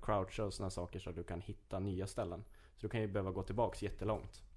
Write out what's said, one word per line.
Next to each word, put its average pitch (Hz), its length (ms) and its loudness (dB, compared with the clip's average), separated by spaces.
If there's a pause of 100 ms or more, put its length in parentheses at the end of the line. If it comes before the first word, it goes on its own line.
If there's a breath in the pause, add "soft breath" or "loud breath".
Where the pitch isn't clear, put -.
croucha 104 440 2
och 95 80 0
såna 95 160 -2
saker 87 300 -2
så 92 100 -6
att 82 60 -6
du 87 80 -4
kan 90 180 -4
hitta - 380 -6
nya 98 280 2
ställen. 92 360 -2 (320 soft breath)
Så - 60 -16
du 107 80 0
kan 113 120 2
ju 107 60 4
behöva 95 240 2
gå 92 120 0
tillbaks 110 400 2
jättelångt. - 600 -2 (140)